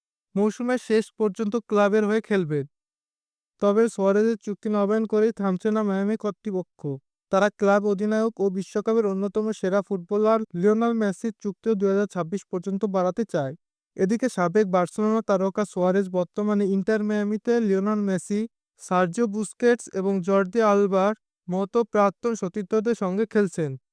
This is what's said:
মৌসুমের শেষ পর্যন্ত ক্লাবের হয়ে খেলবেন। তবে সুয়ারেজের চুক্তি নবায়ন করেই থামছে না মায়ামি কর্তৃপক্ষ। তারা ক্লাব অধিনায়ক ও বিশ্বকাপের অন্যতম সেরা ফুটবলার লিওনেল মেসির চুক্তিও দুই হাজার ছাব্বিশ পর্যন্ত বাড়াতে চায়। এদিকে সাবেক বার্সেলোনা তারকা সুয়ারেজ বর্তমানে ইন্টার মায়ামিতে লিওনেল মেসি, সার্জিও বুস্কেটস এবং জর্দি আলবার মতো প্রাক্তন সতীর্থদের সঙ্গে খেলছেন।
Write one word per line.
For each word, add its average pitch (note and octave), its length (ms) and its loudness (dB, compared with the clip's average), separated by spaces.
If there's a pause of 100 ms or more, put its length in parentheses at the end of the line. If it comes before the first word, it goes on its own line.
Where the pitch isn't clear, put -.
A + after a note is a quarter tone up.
(360)
মৌসুমের A#3+ 440 0
শেষ A3 260 0 (120)
পর্যন্ত G#3+ 400 -2
ক্লাবের G#3 480 2
হয়ে G#3+ 160 0
খেলবেন। D3+ 440 -2 (960)
তবে G3+ 280 4
সুয়ারেজের G#3 480 2
চুক্তি - 320 -8
নবায়ন G#3 360 0
করেই G#3+ 260 2
থামছে G3 400 -2
না A3 120 0
মায়ামি G3 340 0
কর্তৃপক্ষ। G3 640 -6 (500)
তারা G3 180 4
ক্লাব G3+ 360 2
অধিনায়ক G#3+ 540 0
ও F#3+ 100 2
বিশ্বকাপের G#3 560 -2
অন্যতম G3+ 460 -2
সেরা G3 300 -2
ফুটবলার G#3 580 0 (140)
লিওনেল G#3+ 400 2
মেসির G#3+ 460 -2
চুক্তিও G#3+ 360 -4
দুই G3 140 0
হাজার G3 180 2
ছাব্বিশ F3+ 380 -6
পর্যন্ত F#3+ 400 -6
বাড়াতে F#3 400 -2
চায়। C#3+ 280 -4 (440)
এদিকে G#3+ 320 0
সাবেক F#3 380 2
বার্সেলোনা G#3+ 540 0
তারকা G3 440 0
সুয়ারেজ F#3 440 0
বর্তমানে G#3 560 -2
ইন্টার G3 380 0
মায়ামিতে G#3 560 -2
লিওনেল G#3 420 0
মেসি, G3 380 -2 (420)
সার্জিও F#3 460 0
বুস্কেটস A3 680 0
এবং F#3+ 280 -2
জর্দি G3 400 0
আলবার G3+ 520 2 (340)
মতো F#3+ 360 -2
প্রাক্তন G#3 520 0
সতীর্থদের G#3+ 600 -2
সঙ্গে G3 300 -2
খেলছেন। F3 460 0 (220)